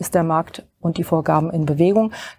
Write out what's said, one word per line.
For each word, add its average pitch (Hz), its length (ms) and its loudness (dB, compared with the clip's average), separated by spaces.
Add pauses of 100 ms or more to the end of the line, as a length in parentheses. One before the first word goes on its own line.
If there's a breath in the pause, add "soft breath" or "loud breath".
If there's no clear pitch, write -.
ist - 140 -6
der 175 80 4
Markt 160 440 -2 (140)
und 165 160 -2
die 170 80 -2
Vorgaben 156 460 0
in 160 160 -2
Bewegung. 190 460 2 (260 loud breath)